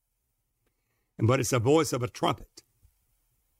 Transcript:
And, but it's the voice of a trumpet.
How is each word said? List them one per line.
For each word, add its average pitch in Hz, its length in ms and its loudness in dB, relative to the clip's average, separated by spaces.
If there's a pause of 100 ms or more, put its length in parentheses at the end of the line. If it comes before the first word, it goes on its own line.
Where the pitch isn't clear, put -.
(1200)
And, 110 80 2
but 131 120 2
it's 123 120 -4
the 127 80 0
voice 143 340 2
of 127 80 -4
a 123 60 -4
trumpet. - 560 -6 (960)